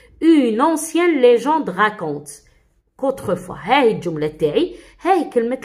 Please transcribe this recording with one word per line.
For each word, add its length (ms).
Une 400
ancienne 600
légende 500
raconte 600
qu'autrefois. 600
ها 240
هي 80
الجملة 360
تاعي، 500
ها 140
هي 160
كلمة 340